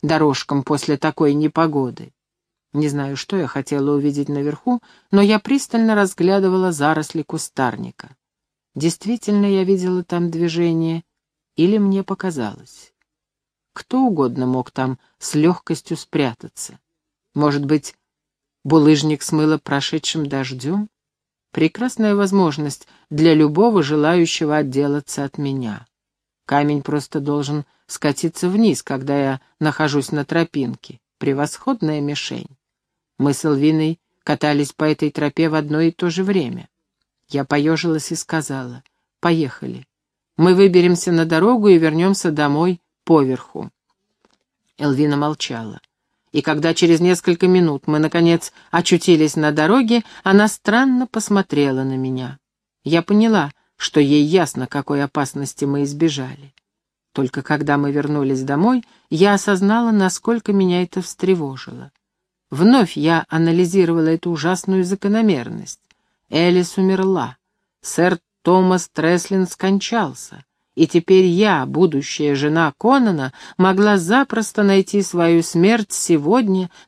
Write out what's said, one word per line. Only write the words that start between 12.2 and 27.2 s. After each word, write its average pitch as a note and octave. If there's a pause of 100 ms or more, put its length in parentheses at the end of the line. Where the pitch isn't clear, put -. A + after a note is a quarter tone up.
Кто -
угодно C3
мог B2+
там C3 (200)
с -
легкостью E3
спрятаться. - (560)
Может C#3+
быть, D3 (680)
булыжник D3+
смыло D#3
прошедшим D3
дождем? C#3 (600)
Прекрасная G#3
возможность F3 (240)
для D#3
любого E3
желающего D3+
отделаться C#3+
от C#3
меня. C3+ (580)
Камень D3
просто D3